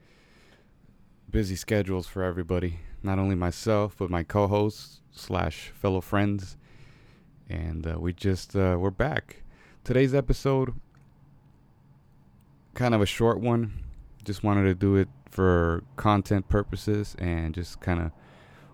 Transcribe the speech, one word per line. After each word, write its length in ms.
busy 260
schedules 520
for 160
everybody. 560
Not 160
only 180
myself, 640
but 120
my 140
co-hosts 760
slash 600
fellow 320
friends. 560
And, 400
uh, 100
we 140
just, 460
uh, 200
we're 120
back. 540
Today's 280
episode, 600
kind 200
of 60
a 60
short 340
one. 460
Just 180
wanted 200
to 120
do 220
it 100
for 560
content 540
purposes 680
and 380
just 240
kinda 320